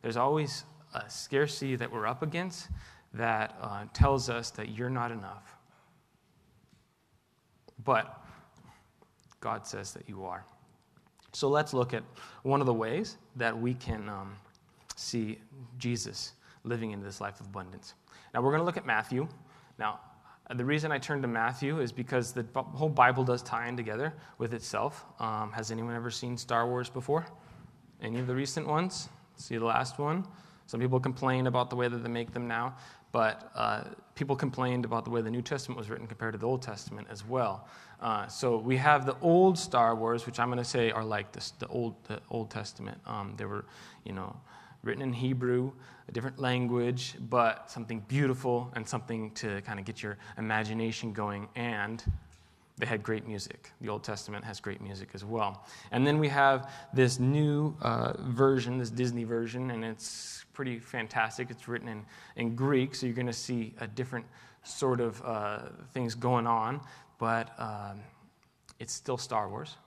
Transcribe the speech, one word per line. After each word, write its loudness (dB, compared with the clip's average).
There's -2
always 2
a -6
scarcity 0
that -2
we're -2
up -2
against -4
that, 0
uh, -6
tells 6
us -2
that -8
you're -4
not -2
enough. -10
But 2
God -4
says -8
that -14
you -12
are. -8
So 0
let's 4
look 4
at -4
one 4
of 4
the 6
ways 0
that 2
we 2
can, -6
um, -8
see -4
Jesus -4
living -2
into -8
this -10
life -8
of -14
abundance. -12
Now, 0
we're 6
gonna 4
look 0
at -6
Matthew. 2
Now, -2
the -2
reason 2
I 0
turned -2
to 0
Matthew 0
is 0
because -2
the -2
Bi-, -2
whole -2
Bible 6
does 2
tie -4
in -4
together -2
with -2
itself. -2
Um, -2
has -6
anyone -4
ever -4
seen -6
Star 2
Wars 0
before? 0
Any -4
of -2
the 0
recent -2
ones? 0
See -6
the 0
last 2
one? 0
Some -4
people 4
complain 2
about 4
the -4
way 2
that -2
they -4
make -2
them -4
now, -2
but, 2
uh, 0
people 0
complained 0
about -2
the -6
way 0
the -2
New -2
Testament -4
was -8
written -8
compared -4
to -8
the -2
Old 2
Testament -10
as -12
well. 0
Uh, 0
so 2
we 2
have 6
the 0
old 8
Star 6
Wars, 0
which -6
I'm 4
gonna 0
say 4
are -2
like -2
the -12
s-, -8
the -6
Old, -2
the -8
Old -4
Testament. -8
Um, -6
they -6
were, -6
you -8
know, -8
written -4
in -2
Hebrew, 0
a -14
different -6
language, 0
but 4
something -6
beautiful 0
and -4
something -4
to -6
kinda -6
get -8
your -6
imagination -2
going, -4
and -4
they 0
had 0
great -2
music. -10
The -4
Old -4
Testament -8
has -10
great -8
music -10
as -10
well. -2
And 6
then 6
we 4
have 6
this 8
new, 4
uh, 2
version, 4
this 0
Disney 0
version, -2
and -4
it's -8
pretty -4
fantastic. -2
It's -12
written -4
in, -8
in 0
Greek, 4
so -6
you're 0
gonna -2
see -4
a -6
different -4
sort 2
of, 0
uh, -2
things -2
going 4
on, 2
but, 0
um, -8
it's -8
still -4
Star -2
Wars -10